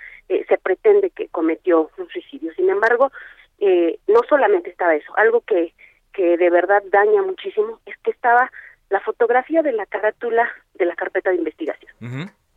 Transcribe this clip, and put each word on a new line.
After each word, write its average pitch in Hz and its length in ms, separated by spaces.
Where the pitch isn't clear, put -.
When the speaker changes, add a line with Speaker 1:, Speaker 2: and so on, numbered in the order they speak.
Speaker 1:
Eh, - 200
se 381 100
pretende 403 520
que - 180
cometió 160 720
un 180 100
suicidio. 320 460
Sin 370 160
embargo, 403 400
eh, 170 480
no 220 220
solamente 240 420
estaba 170 240
eso, - 240
algo 226 240
que, 170 320
que 175 240
de 175 140
verdad 180 400
daña 202 320
muchísimo 415 640
es - 180
que 220 80
estaba 247 380
la 196 120
fotografía 277 640
de 294 100
la 208 140
carátula 226 640
de 185 120
la 170 80
carpeta 190 360
de 180 60
investigación. - 640
Speaker 2:
Ujú. 131 300